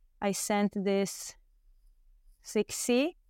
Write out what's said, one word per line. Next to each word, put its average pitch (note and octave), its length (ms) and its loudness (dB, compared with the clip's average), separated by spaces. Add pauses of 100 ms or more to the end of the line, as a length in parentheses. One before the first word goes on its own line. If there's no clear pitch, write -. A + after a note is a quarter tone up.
(220)
I G3+ 100 0
sent G3+ 440 0
this G3 580 -2 (1080)
six - 320 -2
C C4+ 400 2 (140)